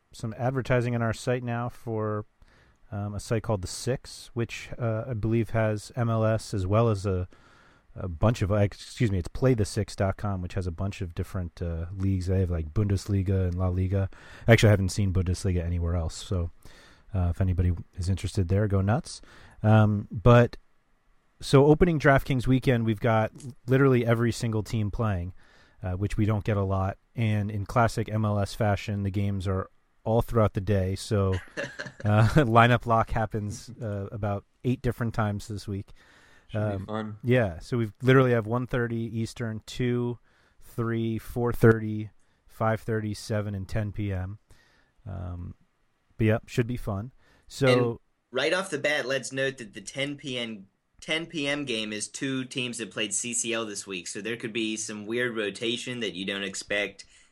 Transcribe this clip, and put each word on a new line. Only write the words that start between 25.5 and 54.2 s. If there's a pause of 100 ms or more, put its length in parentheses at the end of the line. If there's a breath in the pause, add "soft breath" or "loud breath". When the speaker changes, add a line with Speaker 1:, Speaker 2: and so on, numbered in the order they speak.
Speaker 1:
uh,
which
we
don't
get
a
lot. (180)
And
in
classic
M
L
S
fashion,
the
games
are (360)
all
throughout
the
day,
so, (360)
Speaker 2:
<laughs>
Speaker 1:
uh,
<laughs>
lineup
lock
happens, (140)
uh,
about (200)
eight
different
times
this
week. (600 soft breath)
Speaker 3:
Should
be (120)
Speaker 1:
Um,
Speaker 3:
fun.
Speaker 1:
yeah,
so
we've (100)
literally
have
one
thirty (180)
Eastern,
two, (440 soft breath)
three,
four
thirty, (380)
five
thirty,
seven,
and
ten
P
M. (680 soft breath)
Um, (600)
but
yeah,
should
be
fun. (380 soft breath)
So
Speaker 2:
And (340)
right
off
the
bat,
let's
note
that
the
ten
P
M, (340)
ten
P
M
game
is
two
teams
that
played
C
C
L
this
week,
so